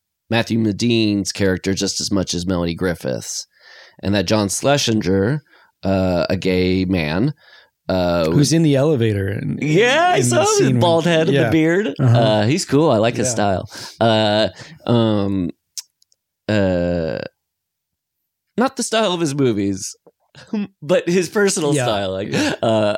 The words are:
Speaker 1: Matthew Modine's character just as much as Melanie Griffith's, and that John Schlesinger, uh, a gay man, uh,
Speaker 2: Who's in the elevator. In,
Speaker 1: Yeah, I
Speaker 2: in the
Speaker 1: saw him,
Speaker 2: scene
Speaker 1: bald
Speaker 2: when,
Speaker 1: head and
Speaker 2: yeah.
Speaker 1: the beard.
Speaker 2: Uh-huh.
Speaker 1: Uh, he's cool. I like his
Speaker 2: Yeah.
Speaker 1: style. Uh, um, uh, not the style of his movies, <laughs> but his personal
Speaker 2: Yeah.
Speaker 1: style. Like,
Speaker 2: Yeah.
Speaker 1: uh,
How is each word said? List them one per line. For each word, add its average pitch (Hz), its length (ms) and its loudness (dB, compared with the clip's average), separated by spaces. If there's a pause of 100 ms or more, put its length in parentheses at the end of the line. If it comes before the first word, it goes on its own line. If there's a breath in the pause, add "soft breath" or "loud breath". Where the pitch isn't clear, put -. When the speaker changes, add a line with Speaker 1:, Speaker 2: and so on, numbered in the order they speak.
(300)
Speaker 1:
Matthew 113 280 -2
Modine's 107 720 0
character 95 420 -2
just 95 260 -4
as 78 100 -6
much 92 240 -2
as 87 120 -4
Melanie 87 280 -2
Griffith's, 80 720 -6 (560 loud breath)
and 98 120 -2
that 95 120 0
John 107 220 0
Schlesinger, 113 960 0 (400 soft breath)
uh, 92 460 0
a 95 80 -2
gay 92 500 0
man, 90 480 0 (520 soft breath)
uh, 87 440 0
Speaker 2:
Who's 143 240 2
in 165 80 4
the 147 140 4
elevator. 113 520 2
In, - 320 -6
Speaker 1:
Yeah, 247 480 2
I 359 80 2
Speaker 2:
in - 60 2
the - 60 0
Speaker 1:
saw - 120 2
him, 381 60 2
Speaker 2:
scene 403 340 2
Speaker 1:
bald 165 240 2
Speaker 2:
when, 170 100 2
Speaker 1:
head 160 140 2
and 143 80 2
Speaker 2:
yeah. 131 80 4
Speaker 1:
the 113 60 0
beard. 170 380 2 (120)
Speaker 2:
Uh-huh. 123 180 4
Speaker 1:
Uh, 107 280 2
he's 139 180 0
cool. 147 260 2
I 117 60 4
like 113 180 2
his 123 140 -2
Speaker 2:
Yeah. 120 40 -4
Speaker 1:
style. 104 380 -2 (300 loud breath)
Uh, 110 480 2 (420 loud breath)
um, 101 600 0 (1000)
uh, 87 680 0 (1400)
not 240 200 0
the 240 60 -6
style 214 300 0
of 170 80 -4
his 143 140 -2
movies, 101 600 -2 (480)
<laughs> - 400 -8
but 160 240 0
his 175 220 0
personal 190 460 0
Speaker 2:
Yeah. 131 100 0
Speaker 1:
style. 101 280 -2
Like, 98 200 -6
Speaker 2:
Yeah. 277 300 -2
Speaker 1:
uh, 107 360 0